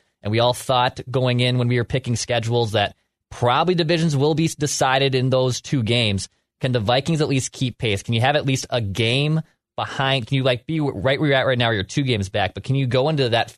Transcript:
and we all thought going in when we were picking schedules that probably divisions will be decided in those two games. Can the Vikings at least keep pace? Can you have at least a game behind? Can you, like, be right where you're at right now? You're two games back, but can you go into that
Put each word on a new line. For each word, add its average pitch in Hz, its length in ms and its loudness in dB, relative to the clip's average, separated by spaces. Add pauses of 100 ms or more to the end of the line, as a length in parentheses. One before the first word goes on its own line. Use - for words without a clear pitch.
(220)
and 104 100 -4
we 113 80 2
all 120 140 4
thought 127 460 0 (100)
going 127 300 0
in 123 180 2
when 123 100 0
we 123 100 2
were 120 80 0
picking 123 320 -2
schedules 117 540 -2
that 101 240 0 (340)
probably 151 460 2
divisions 165 400 2
will 147 200 2
be 160 120 2
decided 135 680 0
in 131 140 0
those 127 300 2
two 131 240 -2
games. 107 460 0 (320)
Can 131 100 -2
the 123 80 0
Vikings 139 400 0
at 151 80 0
least 135 240 -2
keep - 260 -4
pace? 104 240 -2
Can 120 120 -4
you 113 80 0
have 143 160 2
at 135 80 -2
least 131 240 -2
a 123 100 -2
game 120 640 0 (340)
behind? 135 520 -2
Can 139 100 0
you, 131 60 0
like, 127 220 0
be 160 140 -4
right 135 400 0
where 147 100 0
you're 135 80 4
at 127 80 0
right 127 120 2
now? 117 140 2
You're 101 120 0
two - 200 -4
games 107 260 -2
back, 98 240 -2
but - 100 -10
can 131 120 -2
you 135 120 0
go 131 220 2
into 139 200 0
that 113 280 0